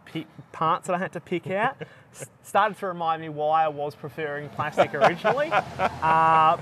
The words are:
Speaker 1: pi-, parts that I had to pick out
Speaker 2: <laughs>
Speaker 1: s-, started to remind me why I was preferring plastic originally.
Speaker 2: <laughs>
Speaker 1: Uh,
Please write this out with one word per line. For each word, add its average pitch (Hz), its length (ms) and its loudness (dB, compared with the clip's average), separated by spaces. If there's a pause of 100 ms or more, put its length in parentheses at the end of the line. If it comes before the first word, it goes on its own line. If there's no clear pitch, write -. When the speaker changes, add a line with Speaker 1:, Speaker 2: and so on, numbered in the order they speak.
Speaker 1:
pi-, - 220 -10 (240)
parts 165 340 0
that 185 100 -2
I 175 40 -2
had 175 140 -4
to 175 60 -10
pick 170 300 -6
out 214 280 -2 (200)
Speaker 2:
<laughs> - 160 -20
Speaker 1:
s-, - 160 -16 (140)
started 202 340 0
to - 80 -8
remind 165 380 -2
me 160 60 -8
why 151 340 2
I 160 40 0
was 143 280 -6
preferring 147 540 -8
plastic 151 440 0
originally. 175 640 2
Speaker 2:
<laughs> - 40 2 (360)
Speaker 1:
Uh, 160 640 4